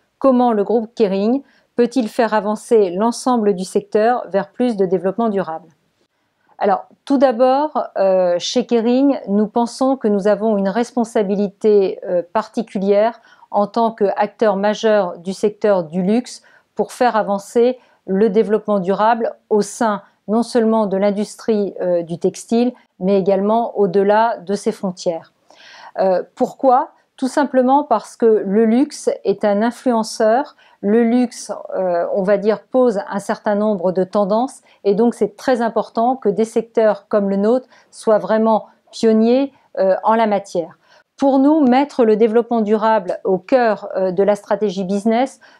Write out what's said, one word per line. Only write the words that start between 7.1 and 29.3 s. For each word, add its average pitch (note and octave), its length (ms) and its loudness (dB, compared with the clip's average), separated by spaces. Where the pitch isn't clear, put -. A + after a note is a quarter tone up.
d'abord, C4 680 0
euh, F#3 400 2
chez - 260 -2
Kering, A#3+ 640 2
nous G#3 180 0
pensons A#3+ 500 -2
que A#3+ 120 -4
nous G3+ 180 0
avons G#3 320 0
une G3 120 -2
responsabilité, G#3 1300 0
euh, F3 140 0
particulière G#3 880 -2
en G#3 160 0
tant A3+ 240 0
qu'acteur G#3 640 0
majeur G3+ 640 0
du F3+ 140 -8
secteur G3+ 500 0
du E3 180 -6
luxe A3 400 -2
pour - 200 -6
faire A#3+ 220 0
avancer G#3+ 640 0
le G3 220 2
développement G#3 500 0
durable G#3 560 0
au G#3 120 2
sein G3+ 400 -4
non A3+ 160 0
seulement A3 420 0
de F#3+ 120 -4
l'industrie, G3+ 840 -2
euh, F3 220 0
du E3 140 -8
textile, A#3 560 -2
mais G3 200 2
également G3+ 580 0
au-delà G3+ 600 2
de F3 160 -8
ses G3+ 180 -4
frontières. F3+ 640 -6
Euh, F#3 240 0
pourquoi ? B3+ 560 0
Tout C4 100 -4
simplement C4 560 2
parce A3+ 320 -4
que - 100 0
le G#3+ 400 2
luxe B3 440 0
est G3+ 200 -2